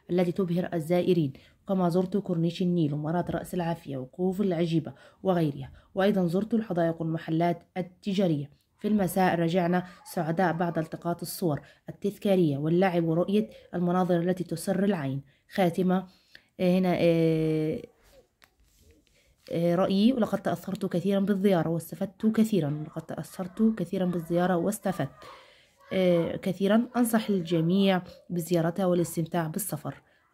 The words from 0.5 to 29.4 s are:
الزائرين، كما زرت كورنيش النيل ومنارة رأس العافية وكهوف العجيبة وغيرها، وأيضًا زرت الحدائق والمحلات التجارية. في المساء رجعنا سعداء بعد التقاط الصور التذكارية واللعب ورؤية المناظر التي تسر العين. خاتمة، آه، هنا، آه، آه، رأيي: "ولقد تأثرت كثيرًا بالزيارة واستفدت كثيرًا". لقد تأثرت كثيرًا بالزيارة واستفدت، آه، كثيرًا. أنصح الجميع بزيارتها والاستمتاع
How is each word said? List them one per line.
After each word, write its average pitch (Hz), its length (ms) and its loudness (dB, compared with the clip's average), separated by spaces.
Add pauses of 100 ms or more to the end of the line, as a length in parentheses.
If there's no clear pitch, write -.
الزائرين، 170 580 2 (360)
كما 190 200 2
زرت 180 280 0
كورنيش 170 460 -2
النيل 170 320 2
ومنارة 165 360 -2
رأس 170 240 -6
العافية 165 420 -6
وكهوف 180 440 -4
العجيبة 165 520 0 (300)
وغيرها، 151 480 0 (240)
وأيضًا 190 320 2
زرت 196 280 0
الحدائق 170 480 0
والمحلات 165 600 -2 (140)
التجارية. 175 760 -2 (280)
في 214 100 -4
المساء 190 520 2
رجعنا 175 460 2 (180)
سعداء 165 480 0
بعد 170 260 -2
التقاط 165 440 -6
الصور 156 380 -2 (280)
التذكارية 185 680 0
واللعب 170 460 2
ورؤية 180 460 0 (240)
المناظر 180 460 2
التي 180 240 -2
تسر 190 400 -2
العين. 139 380 -2 (320)
خاتمة، 185 520 2 (540)
آه، 180 180 4
هنا، 180 220 2
آه، 160 840 2 (1700)
آه، 170 220 2
رأيي: 196 380 4
"ولقد 208 300 -2
تأثرت 190 440 -4
كثيرًا 190 340 0
بالزيارة 190 480 0
واستفدت 170 580 -6
كثيرًا". 170 600 0
لقد 160 160 -12
تأثرت - 600 -8 (160)
كثيرًا 185 260 -2
بالزيارة 175 520 0
واستفدت، 175 540 -2 (840)
آه، 180 440 2
كثيرًا. 196 600 2
أنصح 226 320 2
الجميع 180 720 2 (280)
بزيارتها 170 560 0
والاستمتاع 170 600 0